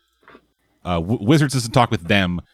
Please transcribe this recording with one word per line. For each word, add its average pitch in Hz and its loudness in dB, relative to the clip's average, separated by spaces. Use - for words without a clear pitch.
Uh, 87 -4
W-, 98 -4
Wizards 139 2
is 123 -4
in 113 -10
talk 120 2
with 85 -4
them 90 0